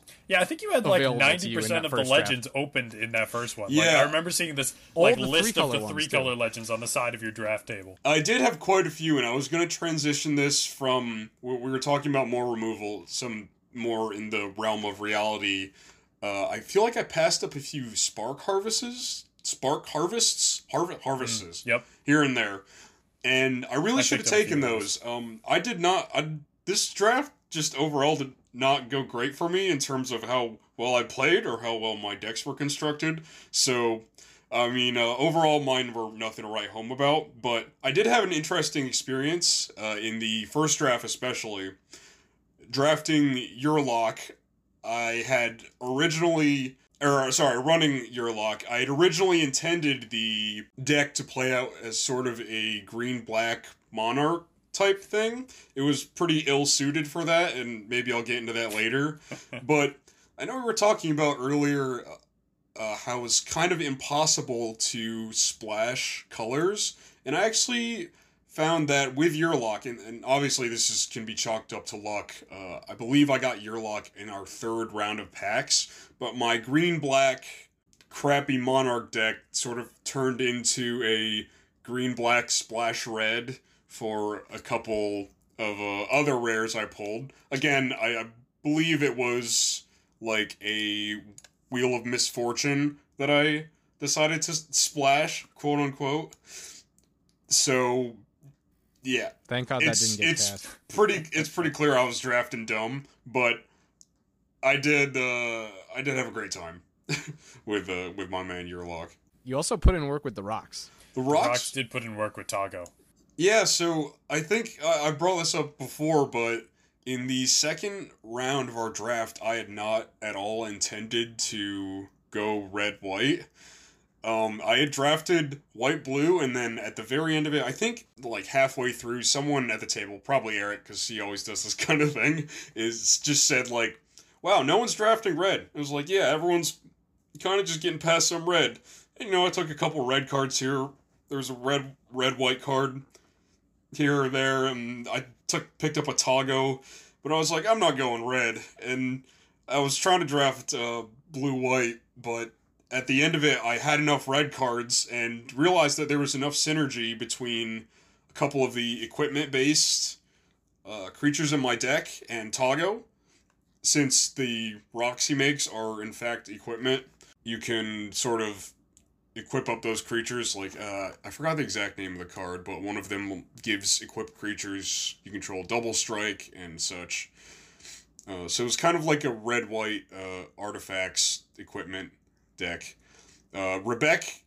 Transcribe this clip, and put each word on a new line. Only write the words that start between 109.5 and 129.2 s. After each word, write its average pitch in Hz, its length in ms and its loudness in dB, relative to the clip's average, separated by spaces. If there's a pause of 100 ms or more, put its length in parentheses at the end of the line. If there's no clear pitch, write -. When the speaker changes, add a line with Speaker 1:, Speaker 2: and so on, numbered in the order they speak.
Speaker 2:
also 208 220 -2
put 185 160 8
in 151 120 -2
work 143 180 -4
with 120 100 -4
the 101 80 -8
Rocks. - 480 -8 (240)
Speaker 3:
The 131 80 -2
Speaker 1:
The 131 80 2
Speaker 3:
Rocks? 143 180 6
Speaker 1:
Rocks 123 240 0
did 131 180 -4
put 123 120 -6
in 110 140 -10
work 107 200 -4
with 98 120 -14
Tago. 98 400 -4 (480)
Speaker 3:
Yeah, 202 280 6
so 165 520 0 (120)
I 151 120 0
think 208 440 -2
I, 156 240 2
I - 40 2
brought 175 260 2
this 165 160 0
up 151 240 -4
before, 147 480 2
but 117 400 -2 (400)
in 127 220 -4
the 127 180 0
second 160 640 0 (140)
round 127 440 -2
of 117 80 -8
our 113 140 -2
draft, 113 520 -4
I 113 120 0
had 110 160 -6
not 107 400 -2 (100)
at 107 140 -6
all 110 320 -4
intended 110 720 -4
to 98 680 -6 (240)
go 104 400 -2
red-white. 101 760 -2 (800)
Um, 110 420 -2
I 117 120 4
had 143 120 2
drafted 151 720 2 (100)
white-blue, 143 680 2
and 127 140 0
then 117 260 -2
at 107 160 -10
the 113 80 -8
very 156 320 0
end 156 100 2
of 147 80 0
it, 143 80 2
I 123 80 -2
think, 226 380 -4 (140)
like, 110 240 -6
halfway 135 440 2
through, 120 320 -6